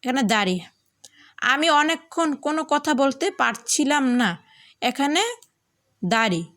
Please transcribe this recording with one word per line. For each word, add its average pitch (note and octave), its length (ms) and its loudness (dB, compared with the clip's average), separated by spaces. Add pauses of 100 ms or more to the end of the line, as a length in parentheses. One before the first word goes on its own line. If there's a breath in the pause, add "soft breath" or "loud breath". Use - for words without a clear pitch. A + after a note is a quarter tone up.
এখানে B3 200 0
দাড়ি। G3 360 0 (800 loud breath)
আমি D4 280 2
অনেকক্ষণ D#4 640 0
কোনো D4+ 300 -4
কথা D4 300 0
বলতে C4+ 380 0
পারছিলাম C4+ 760 0
না, A#3+ 300 0 (440 soft breath)
এখানে C#4 420 0 (840)
দাড়ি। F#3 400 0 (120)